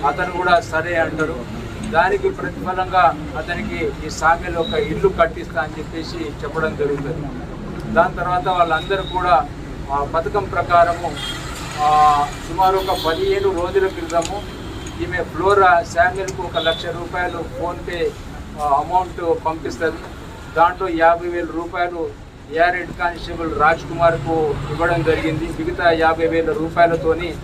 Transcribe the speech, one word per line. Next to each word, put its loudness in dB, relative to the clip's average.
అతను -2
కూడా 4
సరే -2
అంటాడు. -2
దానికి 2
ప్రతిఫలంగా 0
అతనికి -4
ఈ -6
శామ్యుల్ 0
ఒక -2
ఇల్లు 2
కట్టిస్తా 0
అని -6
చెప్పేసి -8
చెప్పడం -2
జరుగుతుంది. -2
దాని 4
తర్వాత 0
వాళ్ళందరూ 2
కూడా 2
ఆ -2
పథకం 0
ప్రకారము, 2
ఆ, 6
సుమారు 2
ఒక 0
పదిహేను 0
రోజుల 2
క్రితము -2
ఈమె -4
ఫ్లోరా 4
శామ్యుల్కు 0
ఒక -6
లక్ష 0
రూపాయలు -4
PhonePe -4
ఆ, 2
అమౌంట్ 0
పంపిస్తారు. -2
దాంట్లో 4
యాభై 4
వేల -2
రూపాయలు -4
ఏఆర్ 4
హెడ్ -8
కానిస్టేబుల్ -4
రాజ్ 4
కుమార్కు 2
ఇవ్వడం 0
జరిగింది. 0
మిగతా 2
యాభై 4
వేల 2
రూపాయలతోని 2